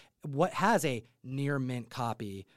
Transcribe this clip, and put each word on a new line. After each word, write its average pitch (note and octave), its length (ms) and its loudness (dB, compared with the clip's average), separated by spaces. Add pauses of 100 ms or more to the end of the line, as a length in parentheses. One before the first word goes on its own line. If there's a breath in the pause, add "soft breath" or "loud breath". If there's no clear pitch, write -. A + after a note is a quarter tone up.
(220 loud breath)
What D3+ 320 0
has G3 300 4
a B2+ 200 0 (180 soft breath)
near C#3 380 -2
mint B2+ 280 -4
copy G#2+ 580 -4 (100)